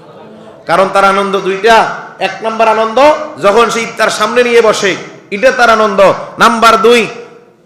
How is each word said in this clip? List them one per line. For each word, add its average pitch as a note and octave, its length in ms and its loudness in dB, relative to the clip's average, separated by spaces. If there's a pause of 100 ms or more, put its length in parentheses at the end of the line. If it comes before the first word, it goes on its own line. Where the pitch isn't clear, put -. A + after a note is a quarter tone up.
(680)
কারণ F3+ 260 0
তার G3 120 2
আনন্দ G3 340 0
দুইটা। G3 480 0 (320)
এক F#3 120 -4 (100)
নম্বর A3+ 260 -2
আনন্দ A3+ 460 2 (280)
যখন G#3 280 2
সে A3 120 -4
ইফতার G#3+ 280 -4
সামনে A#3 340 -2
নিয়ে A#3+ 180 2
বসে, G3+ 340 0 (360)
এটা B3 200 0
তার A#3+ 180 2
আনন্দ। G3+ 440 2 (260)
নাম্বার A3+ 420 2
দুই, A#3 260 2 (580)